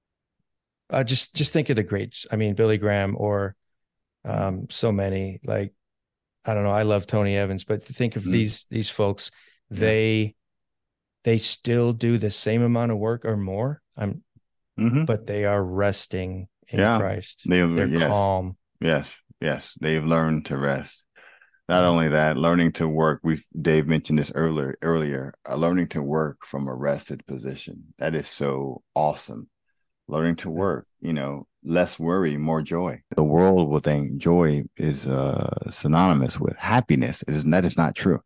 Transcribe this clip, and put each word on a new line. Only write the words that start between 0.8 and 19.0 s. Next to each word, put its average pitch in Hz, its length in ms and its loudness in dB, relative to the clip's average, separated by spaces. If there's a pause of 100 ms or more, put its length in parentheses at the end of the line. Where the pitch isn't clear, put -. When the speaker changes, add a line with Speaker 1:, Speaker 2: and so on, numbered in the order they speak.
Speaker 1:
uh, 135 160 2
just, 127 280 -2
just - 200 -2
think 156 160 2
of 123 80 2
the 107 60 2
greats. 101 460 -6
I 113 60 -2
mean, 107 180 0
Billy 110 240 4
Graham 101 400 0
or, 101 380 -2 (680)
um, 98 440 -4
so 113 220 0
many, 95 540 -2
like, 104 280 -4 (680)
I 110 100 -2
don't 104 100 0
know. 101 80 0
I 107 120 2
love 104 240 2
Tony 101 300 2
Evans, 98 260 -2
but 107 200 -4
think 120 340 -4
of 98 60 -6
Speaker 2:
Mm. 92 80 -2
Speaker 1:
these, 110 380 0
these 110 200 -4
folks, - 420 -2 (380)
Speaker 2:
Yeah. 98 100 -10
Speaker 1:
they, 110 560 2 (880)
they 113 140 4
still 120 560 0
do 117 240 2
the 104 140 -2
same 110 300 0
amount 120 300 2
of 107 60 -2
work 113 260 -2
or 110 140 -2
more. 104 440 -4 (140)
I'm, 101 280 -6 (560)
Speaker 2:
Mm-hmm. 117 240 2
Speaker 1:
but 110 240 -2
they 104 180 -2
are 101 180 2
resting 95 840 -2 (220)
in 107 100 -2
Speaker 2:
Yeah. 113 180 4
Speaker 1:
Christ. - 480 -4
Speaker 2:
They, 90 160 4
Speaker 1:
They're 85 240 2
Speaker 2:
yes. 82 240 2
Speaker 1:
calm. 95 480 0 (220)
Speaker 2:
Yes. 78 280 0 (320)